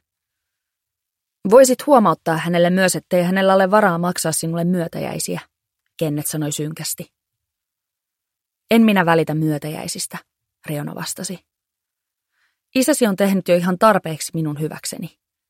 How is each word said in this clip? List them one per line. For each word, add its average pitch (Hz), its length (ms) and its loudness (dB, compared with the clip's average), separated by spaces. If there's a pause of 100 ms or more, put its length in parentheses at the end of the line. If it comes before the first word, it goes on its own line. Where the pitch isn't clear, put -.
(1500)
Voisit 254 380 6
huomauttaa 175 500 2
hänelle 175 320 0
myös, 185 260 2
ettei 175 280 -2
hänellä 190 320 2
ole 190 160 2
varaa 202 260 2
maksaa 170 340 -4
sinulle 165 320 -4
myötäjäisiä, 170 800 -4 (560)
Kenneth 147 320 -4
sanoi 151 220 -6
synkästi. 156 600 -10 (1600)
En 226 100 6
minä 202 240 4
välitä 165 300 2
myötäjäisistä, 156 840 -6 (480)
Riona 151 300 -8
vastasi. - 440 -10 (1400)
Isäsi 247 320 2
on 190 80 0
tehnyt 196 320 0
jo 175 80 4
ihan 180 220 0
tarpeeksi 180 560 0
minun 151 260 -4
hyväkseni. - 580 -10 (320)